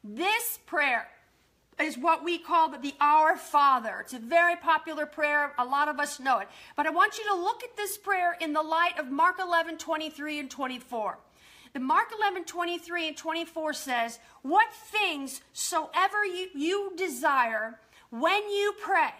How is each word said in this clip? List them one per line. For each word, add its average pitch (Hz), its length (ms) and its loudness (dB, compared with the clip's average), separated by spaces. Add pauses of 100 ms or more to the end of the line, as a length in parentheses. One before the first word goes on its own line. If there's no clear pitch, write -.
This 359 600 -2
prayer 269 460 0 (680)
is 302 180 -2
what 330 260 2
we 339 140 -2
call 330 320 2
the, 294 80 -10
the 277 240 -8
Our 311 340 6
Father. 254 640 2
It's - 120 -14
a 254 60 -10
very 339 360 4
popular 311 520 0
prayer. 294 500 0
A 247 80 2
lot 277 240 0
of 294 100 -4
us 294 200 -4
know 262 200 2
it. 196 80 -6 (280)
But 294 100 0
I 311 60 0
want 381 260 2
you 440 80 -10
to 415 80 2
look 370 300 -2
at 480 120 -16
this 403 220 -6
prayer 359 420 0
in 320 140 -4
the 311 80 2
light 330 380 0
of 277 100 -8
Mark 339 300 2
eleven 330 400 0
twenty-three 311 580 -6
and 285 120 -8
twenty-four. 247 680 -6 (560)
The 277 80 -6
Mark 370 320 2
eleven 392 320 -2
twenty-three 339 640 -4
and 294 80 -10
twenty-four 320 560 -4
says, 240 460 -4 (220)
"What 415 320 4
things 311 680 -4 (100)
soever 370 720 0
you, 370 300 -4
you 381 420 -2
desire 254 840 0 (280)
when 370 400 0
you 403 300 0
pray 339 400 2